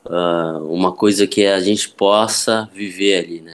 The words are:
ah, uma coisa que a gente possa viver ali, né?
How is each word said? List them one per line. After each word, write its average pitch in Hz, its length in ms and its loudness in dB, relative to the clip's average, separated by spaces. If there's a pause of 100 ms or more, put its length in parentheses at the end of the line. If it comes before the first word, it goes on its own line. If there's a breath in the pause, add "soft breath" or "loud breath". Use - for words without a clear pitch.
ah, 85 580 -2
uma 85 300 0
coisa 104 320 2
que 101 200 2
a 98 140 2
gente 101 300 -2
possa 110 840 0
viver 98 500 -2
ali, 85 180 -12
né? 82 180 -20